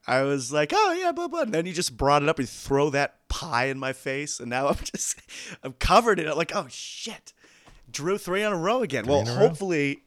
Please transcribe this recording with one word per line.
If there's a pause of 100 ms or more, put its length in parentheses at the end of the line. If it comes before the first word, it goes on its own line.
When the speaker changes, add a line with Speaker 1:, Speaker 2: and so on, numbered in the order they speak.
Speaker 1:
I
was
like,
"Oh,
yeah,
blah,
blah."
And
then
you
just
brought
it
up
and
throw
that
pie
in
my
face.
And
now
I'm
<laughs>
just, (420)
I'm
covered
in
it.
Like,
"Oh,
shit. (600)
Drew,
three
in
a
row
again."
Speaker 2:
Three
Speaker 1:
Well,
Speaker 2:
in
a
row. (100)
Speaker 1:
hopefully